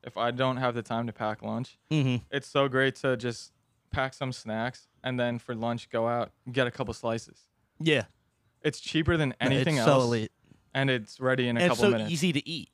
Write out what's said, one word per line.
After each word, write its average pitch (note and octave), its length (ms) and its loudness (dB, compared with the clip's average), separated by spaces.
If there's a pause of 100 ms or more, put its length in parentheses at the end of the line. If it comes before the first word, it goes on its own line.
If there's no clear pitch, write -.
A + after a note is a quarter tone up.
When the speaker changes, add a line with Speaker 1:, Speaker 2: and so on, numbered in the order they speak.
Speaker 1:
if A#2+ 140 -12
I A#2+ 140 0
don't B2+ 260 0
have B2 180 0
the A#2+ 60 -2
time A#2 260 -4
to A#2 60 -6
pack G#2+ 280 -4
lunch, A2+ 360 -6 (140)
Speaker 2:
Mm-hmm. C3 400 2
Speaker 1:
it's C3+ 160 -4
so C#3 200 2
great C3 300 2
to C3 180 0
just A#2 380 -6 (380)
pack C3+ 220 -2
some C3 200 -6
snacks A2 540 -6 (140)
and B2+ 160 -4
then A#2+ 220 0
for B2 160 -8
lunch A#2 340 -4
go A#2 200 0
out, A#2+ 220 -2 (200)
get B2+ 160 2
a A#2+ 40 -2
couple A#2+ 220 -6
slices. - 500 -6 (360)
Speaker 2:
Yeah. D3+ 240 2 (580)
Speaker 1:
It's D3+ 200 -2
cheaper D#3+ 340 0
than D3+ 140 2
Speaker 2:
No, - 100 -6
it's B2+ 120 0
Speaker 1:
anything C#3 260 2
Speaker 2:
so A2+ 140 2
Speaker 1:
else, C3 140 6
Speaker 2:
elite. A#2 260 0 (420)
Speaker 1:
and C3+ 160 2
it's B2 320 -4
ready B2+ 260 2
in A#2+ 80 0
a A#2 60 2
Speaker 2:
And F3 100 6
it's A2+ 80 2
Speaker 1:
couple - 120 6
Speaker 2:
so A2+ 60 2
Speaker 1:
minutes. G#2+ 140 -2
Speaker 2:
easy E3+ 220 2
to C#3+ 160 -4
eat. D#3 240 -10